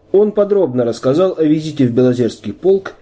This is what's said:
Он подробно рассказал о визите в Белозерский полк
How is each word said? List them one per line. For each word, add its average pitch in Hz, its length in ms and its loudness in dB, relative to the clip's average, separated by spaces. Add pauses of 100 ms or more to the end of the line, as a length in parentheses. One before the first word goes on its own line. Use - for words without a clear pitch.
(120)
Он 208 200 2
подробно 185 540 0
рассказал 151 520 -2
о 160 60 0
визите 151 440 0
в 117 40 -2
Белозерский 120 640 0
полк 196 480 -2